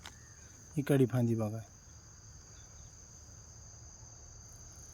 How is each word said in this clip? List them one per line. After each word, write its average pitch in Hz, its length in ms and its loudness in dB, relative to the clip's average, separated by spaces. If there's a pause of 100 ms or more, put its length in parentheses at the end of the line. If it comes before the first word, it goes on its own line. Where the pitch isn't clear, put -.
(760)
इकडे 139 300 8
फांदी 117 280 6
बघा. 110 240 2 (3250)